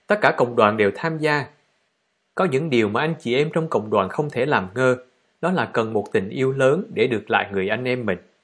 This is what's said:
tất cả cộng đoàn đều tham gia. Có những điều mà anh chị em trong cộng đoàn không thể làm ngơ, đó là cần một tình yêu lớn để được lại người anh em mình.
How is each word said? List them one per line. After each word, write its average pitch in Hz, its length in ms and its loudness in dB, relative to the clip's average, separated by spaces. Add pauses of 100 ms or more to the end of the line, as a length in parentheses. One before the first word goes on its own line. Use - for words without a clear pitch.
tất 208 140 0
cả 135 160 4
cộng 120 180 0
đoàn 107 220 6
đều 104 180 4
tham 160 220 -4
gia. 147 280 0 (880)
Có 190 100 0
những 156 240 -2
điều 113 200 2
mà 113 120 -2
anh 160 180 -2
chị 120 160 -2
em 147 180 2
trong 160 140 0
cộng 107 220 -2
đoàn 101 200 2
không 151 200 -4
thể 120 160 -2
làm 113 300 0
ngơ, 127 220 2 (440)
đó 170 100 0
là 147 140 0
cần 113 280 -2
một 101 180 -2
tình 98 180 0
yêu 131 220 -2
lớn 135 320 2 (100)
để 110 140 0
được 113 240 -4
lại 98 200 2
người 98 180 -2
anh 113 140 -4
em 123 220 -4
mình. 92 120 -2 (260)